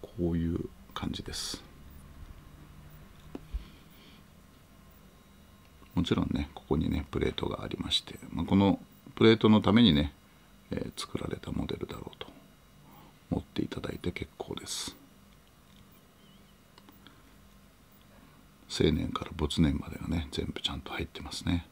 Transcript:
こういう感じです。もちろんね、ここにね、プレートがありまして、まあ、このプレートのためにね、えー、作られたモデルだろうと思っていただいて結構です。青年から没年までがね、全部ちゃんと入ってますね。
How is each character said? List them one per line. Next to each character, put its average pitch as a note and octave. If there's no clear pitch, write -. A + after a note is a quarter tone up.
こ F2
う E2+
い E2
う -
感 -
じ -
で -
す。 -
も F2
ち -
ろ -
ん -
ね、 -
こ -
こ D2+
に D#2+
ね、 D2+
プ -
レ -
ー -
ト -
が -
あ -
り -
ま -
し -
て、 -
ま -
あ、 -
こ F#2+
の G2
プ -
レ A2+
ー A2
ト A2+
の G#2+
た F#2
め A#2
に F#2
ね、 D2+
え -
ー、 -
作 -
ら -
れ -
た -
モ -
デ -
ル -
だ -
ろ -
う -
と -
思 -
っ -
て -
い -
た -
だ -
い -
て F2
結 -
構 -
で -
す。 -
青 E2
年 D#2+
か -
ら -
没 D#2
年 D2
ま -
で -
が D2
ね、 D2+
全 -
部 -
ち -
ゃ C2+
ん C2+
と -
入 -
っ -
て -
ま -
す -
ね。 F2